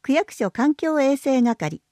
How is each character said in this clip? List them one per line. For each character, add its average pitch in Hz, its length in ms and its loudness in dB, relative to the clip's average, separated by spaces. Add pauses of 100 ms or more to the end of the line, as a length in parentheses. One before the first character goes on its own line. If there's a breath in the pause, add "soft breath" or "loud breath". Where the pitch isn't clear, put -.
区 - 100 -4
役 330 200 0
所 196 200 -4
環 285 220 0
境 311 260 -2
衛 277 180 2
生 262 240 0
係。 226 400 -2 (100)